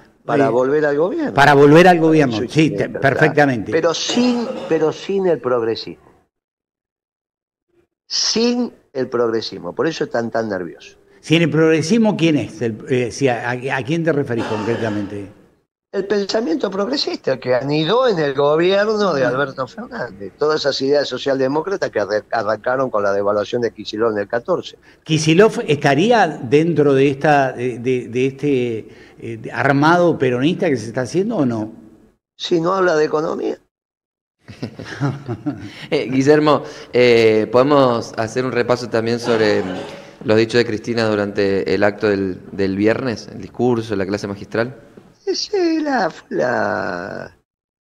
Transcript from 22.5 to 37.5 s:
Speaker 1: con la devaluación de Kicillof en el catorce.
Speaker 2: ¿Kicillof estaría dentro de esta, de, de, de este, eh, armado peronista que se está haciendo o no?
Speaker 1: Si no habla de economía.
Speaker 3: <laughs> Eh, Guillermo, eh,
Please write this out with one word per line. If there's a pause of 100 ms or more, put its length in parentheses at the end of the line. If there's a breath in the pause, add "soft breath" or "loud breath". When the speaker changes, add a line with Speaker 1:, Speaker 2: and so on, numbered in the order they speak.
Speaker 1:
con
la
devaluación
de
Kicillof
en
el
catorce. (260 soft breath)
Speaker 2:
¿Kicillof
estaría
dentro
de
esta,
de,
de,
de
este, (320 loud breath)
eh, (120)
armado
peronista
que
se
está
haciendo
o
no? (640)
Speaker 1:
Si
no
habla
de
economía. (880)
Speaker 3:
<laughs>
Eh,
Guillermo, (280 loud breath)
eh,